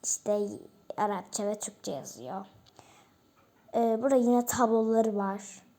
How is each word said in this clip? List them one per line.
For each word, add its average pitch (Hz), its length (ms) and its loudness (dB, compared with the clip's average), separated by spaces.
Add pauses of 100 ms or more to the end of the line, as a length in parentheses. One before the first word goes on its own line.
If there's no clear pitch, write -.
İşte 208 440 -2 (480)
Arapça 208 500 -4
ve 208 120 -4
Türkçe - 340 -10
yazıyor. 131 540 -10 (1300)
Ee, 226 280 2
burada 269 140 4
yine 240 300 4
tabloları 226 720 2
var. 202 460 -6 (160)